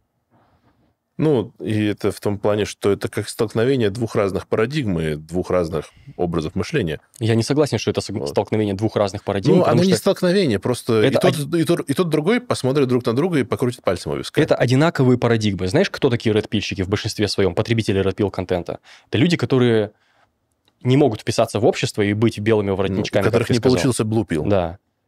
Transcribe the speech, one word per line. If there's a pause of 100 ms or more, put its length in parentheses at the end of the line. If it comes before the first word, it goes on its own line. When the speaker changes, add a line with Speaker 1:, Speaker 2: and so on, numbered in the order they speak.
(1160)
Speaker 1:
Ну,
и
это
в
том
плане,
что
это
как
столкновение
двух
разных
парадигм
и
двух
разных (260)
образов
мышления. (180)
Speaker 2:
Я
не
согласен,
что
это
сог-,
Speaker 1:
Вот.
Speaker 2:
столкновение
двух
разных
парадигм,
Speaker 1:
Ну,
Speaker 2:
потому
Speaker 1:
оно
не
Speaker 2:
что
Speaker 1:
столкновение,
просто (100)
Speaker 2:
это
Speaker 1:
и
тот, (100)
Speaker 2:
оди-
Speaker 1:
и
тот,
и
тот
другой
посмотрят
друг
на
друга
и
покрутят
пальцем
у
виска.
Speaker 2:
Это
одинаковые
парадигмы.
Знаешь,
кто
такие
редпильщики
в
большинстве
своём,
потребители
редпил
контента? (300)
Это
люди,
которые (920)
не
могут
вписаться
в
общество
и
быть
белыми
Speaker 1:
Ну,
Speaker 2:
воротничками,
Speaker 1:
у
которых
Speaker 2:
как
ты
Speaker 1:
не
Speaker 2:
сказал.
Speaker 1:
получился
Blue
Pill.
Speaker 2:
Да. (280)